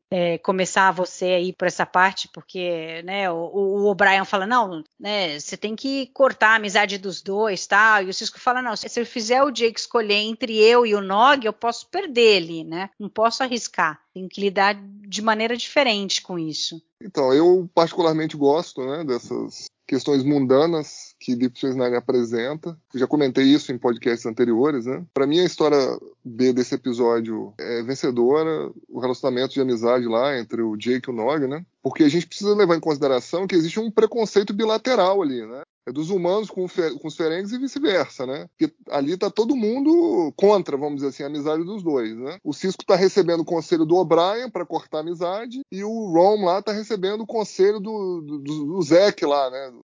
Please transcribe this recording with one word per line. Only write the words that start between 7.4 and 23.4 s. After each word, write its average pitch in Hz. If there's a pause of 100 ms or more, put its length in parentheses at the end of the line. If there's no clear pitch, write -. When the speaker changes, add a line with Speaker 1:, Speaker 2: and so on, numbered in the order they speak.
Speaker 1:
tal, 208
e 185
o 190
Cisco -
fala, 254
"Não, 247
se, -
se 240
eu 233
fizer 233
o 285
Jake 226
escolher 214
entre 220
eu 233
e 208
o 202
Nog, 226
eu 214
posso -
perder 240
ele, 165
né? 170
Não 202
posso 226
arriscar. 208 (120)
Tem 185
que 180
lidar 196
de 202
maneira 220
diferente 220
com 185
isso." 160 (180)
Speaker 2:
Então, 143
eu 175
particularmente 160
gosto, 143
né, 147
dessas 117 (200)
questões 139
mundanas 143
que -
Deep 123
Space 131
Nine 123
apresenta. 123 (160)
Eu 135
já 131
comentei 139